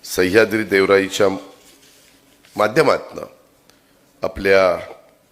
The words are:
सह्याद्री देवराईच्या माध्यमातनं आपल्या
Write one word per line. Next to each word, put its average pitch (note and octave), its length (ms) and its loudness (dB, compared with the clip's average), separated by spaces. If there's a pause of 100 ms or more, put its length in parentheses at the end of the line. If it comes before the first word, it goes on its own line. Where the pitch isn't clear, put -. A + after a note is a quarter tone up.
सह्याद्री G#2 580 0
देवराईच्या G2 640 2 (1300)
माध्यमातनं A2 680 0 (1000)
आपल्या F#2+ 540 2 (560)